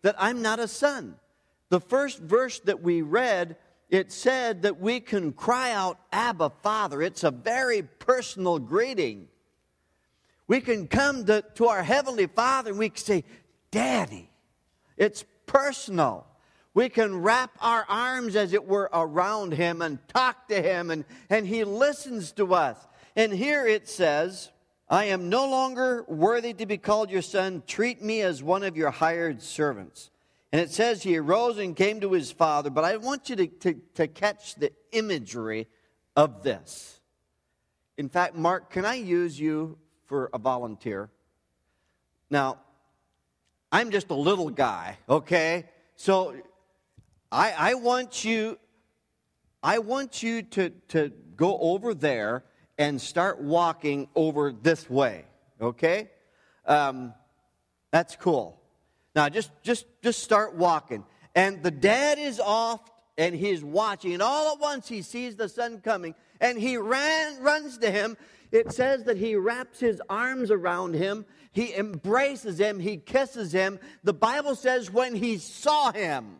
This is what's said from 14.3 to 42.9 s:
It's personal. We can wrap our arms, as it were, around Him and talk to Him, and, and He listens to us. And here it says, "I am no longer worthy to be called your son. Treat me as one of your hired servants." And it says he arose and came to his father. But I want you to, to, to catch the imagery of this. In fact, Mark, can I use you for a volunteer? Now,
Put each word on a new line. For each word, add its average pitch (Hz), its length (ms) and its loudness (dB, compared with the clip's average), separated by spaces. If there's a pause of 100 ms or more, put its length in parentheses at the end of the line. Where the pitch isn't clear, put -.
It's 208 260 0 (220)
personal. 190 800 0 (480)
We 240 160 4
can 202 320 0
wrap 240 380 2
our 233 280 2
arms, 240 480 -2
as 196 160 2
it 208 140 0
were, 196 260 0
around 175 640 0
Him 170 260 0
and 156 280 -6
talk - 400 0
to 202 120 0
Him, 175 300 0
and, 156 140 -4 (260)
and 208 160 2
He 220 180 0
listens 233 680 -2
to 190 200 0
us. 151 240 2 (380)
And 220 180 4
here 269 340 0
it 214 220 2
says, 165 640 0 (380)
"I 196 160 4
am 185 240 -2
no 254 200 2
longer 254 600 0
worthy 226 460 2
to 208 120 -6
be 196 120 -4
called 214 320 0
your 185 120 -2
son. 185 420 -2
Treat 233 380 -2
me 214 200 -2
as 165 200 -2
one 185 220 0
of 180 120 -4
your 156 140 2
hired 165 500 0
servants." 120 720 -6 (400)
And 151 100 4
it 165 100 -2
says 220 320 0
he 180 140 2
arose 208 420 2
and 185 160 -4
came 208 260 0
to 196 120 0
his 160 180 0
father. 147 400 2
But 151 140 0
I 190 140 2
want 269 300 -6
you 254 60 -6
to, 185 140 0
to, 175 260 -2 (200)
to 160 120 0
catch 202 480 -4
the - 180 -2 (200)
imagery 113 720 -4 (480)
of 131 300 2
this. - 560 -6 (960)
In 143 100 -8
fact, 180 280 0
Mark, 175 340 -2
can 185 140 -4
I 226 100 -2
use 175 460 -2
you 156 380 -4 (260)
for 135 280 -4
a 127 60 -6
volunteer? 110 720 -4 (1200)
Now, 139 300 0 (1120)